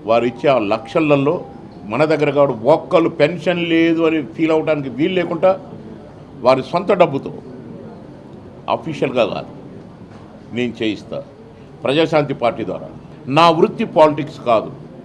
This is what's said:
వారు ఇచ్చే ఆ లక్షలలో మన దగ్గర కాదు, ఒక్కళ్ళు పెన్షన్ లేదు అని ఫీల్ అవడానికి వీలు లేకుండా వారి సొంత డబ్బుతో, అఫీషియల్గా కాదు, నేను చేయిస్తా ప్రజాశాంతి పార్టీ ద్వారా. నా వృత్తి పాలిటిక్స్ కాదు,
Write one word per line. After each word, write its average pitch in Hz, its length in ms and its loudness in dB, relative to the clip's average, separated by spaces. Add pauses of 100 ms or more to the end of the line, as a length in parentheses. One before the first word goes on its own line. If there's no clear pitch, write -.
వారు 117 200 2
ఇచ్చే 127 260 0
ఆ 131 80 4
లక్షలలో 139 840 0 (400)
మన 110 200 0
దగ్గర 147 260 2
కాదు, 139 220 4 (120)
ఒక్కళ్ళు 165 440 4
పెన్షన్ 170 600 0
లేదు 165 340 2
అని 160 200 2
ఫీల్ 160 300 -2
అవడానికి 151 360 0
వీలు 147 260 -2
లేకుండా 180 460 0 (800)
వారి 131 220 4
సొంత 185 300 -2
డబ్బుతో, 165 400 2 (1400)
అఫీషియల్గా 123 540 -2
కాదు, 87 220 -6 (1080)
నేను 120 180 -2 (100)
చేయిస్తా 98 400 -6 (640)
ప్రజాశాంతి 147 500 2
పార్టీ 113 300 -2
ద్వారా. 87 220 -8 (400)
నా 156 240 6
వృత్తి 190 340 2
పాలిటిక్స్ 156 560 2
కాదు, 107 320 2 (320)